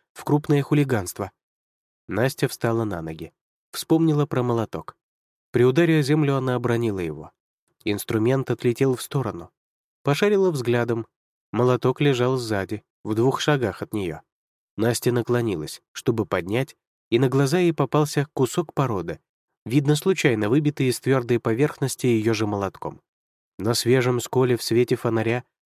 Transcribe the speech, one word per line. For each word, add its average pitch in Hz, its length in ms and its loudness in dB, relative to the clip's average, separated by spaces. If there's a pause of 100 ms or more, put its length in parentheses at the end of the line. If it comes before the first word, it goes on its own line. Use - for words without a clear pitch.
(140)
в - 100 -20
крупное 147 380 2
хулиганство. 117 680 0 (800)
Настя 123 400 0
встала 117 360 -2
на 95 180 -6
ноги. 80 300 -12 (400)
Вспомнила 160 540 2
про 127 160 -2
молоток. 117 540 -4 (560)
При 120 120 4
ударе 160 340 4
о 147 40 2
землю 139 340 2
она 127 180 -2
обронила 117 460 0
его. 78 320 -8 (520)
Инструмент 113 680 -2
отлетел 127 460 0
в - 60 -14
сторону. 98 480 -6 (520)
Пошарила 190 480 2
взглядом. 120 560 -2 (460)
Молоток 123 480 2
лежал 131 360 2
сзади, 107 460 -4 (220)
в 107 100 -4
двух 123 260 2
шагах 127 420 -2
от - 120 -10
неё. 87 260 -6 (560)
Настя 117 360 0
наклонилась, 117 680 -2 (100)
чтобы 110 340 -2
поднять, 98 500 -4 (340)
и 117 80 4
на 131 100 4
глаза 135 300 2
ей 175 140 2
попался 147 600 0
кусок 151 400 -2
породы, 95 460 -2 (440)
видно, 143 320 2
случайно 123 520 2
выбитый 143 400 2
из 120 120 -2
твёрдой 123 380 0
поверхности 127 680 -2
её 113 280 2
же 107 120 0
молотком. 101 540 -6 (580)
На 110 160 0
свежем 123 460 2
сколе 127 360 0
в - 60 -12
свете 120 340 2
фонаря 113 480 -2 (240)